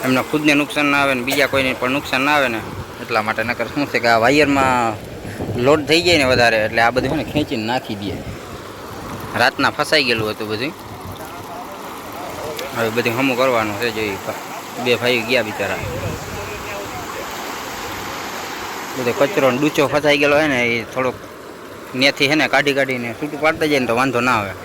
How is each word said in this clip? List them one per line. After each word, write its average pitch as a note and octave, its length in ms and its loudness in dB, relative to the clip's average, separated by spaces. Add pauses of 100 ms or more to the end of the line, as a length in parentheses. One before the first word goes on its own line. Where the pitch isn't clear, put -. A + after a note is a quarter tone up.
એમને B2+ 160 2 (100)
ખુદને D3+ 240 2
નુકસાન D3 360 0
ના C#3+ 120 4
આવે C#3 120 2
ને B2 140 -2
બીજા C#3 240 2
કોઈને C3+ 220 2
પણ B2+ 220 -2
નુકસાન C3+ 280 -2
ના D3 120 4
આવે C3+ 120 4
ને A2 120 -2 (420)
એટલા A2+ 200 0
માટે. A2 220 0
નકર A#2 280 -2
શું C#3+ 200 0
છે B2 80 2
કે A#2 100 4
આ A2+ 140 6
વાયરમાં C3 720 4 (680)
લોડ D3+ 240 6
થઈ E3 180 4
જાય F3 140 6
ને C3 120 4
વધારે, A#2 340 6
એટલે A2+ 160 0
આ A#2 100 6
બધું B2+ 180 0
છે D#3 60 0
ને C#3 160 -2
ખેંચીને D3 380 -2
નાખી B2 300 -2
દે. G2+ 120 -4 (1300)
રાતના B2+ 320 4
ફસાઈ D3 360 2
ગયેલું A2+ 260 2
હતું G#2+ 180 -6
બધું, B2+ 200 -4 (2000)
હવે A2+ 140 0
બધું A#2 260 0
હમું C3 200 0
કરવાનું A2+ 440 2
છે. A#2+ 160 0
જો A2 60 -2
ઈ G2 160 -2 (680)
બે B2 120 2
ભાઈ A#2+ 320 0
ગયા A#2+ 200 2
બિચારા, F#2+ 340 -4 (3000)
બધો A#2+ 260 0
કચરો C#3 320 4
ને B2 80 0
ડૂચો D3 300 4
ફસાઈ D3 320 4
ગયેલો C#3+ 160 4
હોય D3+ 120 4
ને, C3 100 2 (180)
એ A2+ 160 -2
થોડોક B2+ 240 -2 (760)
ન્યાથી C3+ 400 2
છે D#3 80 4
ને C3+ 100 4
કાઢી C#3 260 4
કાઢીને C3 340 0 (100)
છૂટું D3 240 -6
પાડતા D#3+ 280 2
જાય C#3+ 100 4
ને B2 60 2
તો A2+ 120 2
વાંધો B2 220 2
ના B2 200 4
આવે. G2 120 -4 (120)